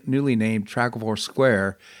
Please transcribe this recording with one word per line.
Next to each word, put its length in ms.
newly 300
named 320
Trafalgar 480
Square, 640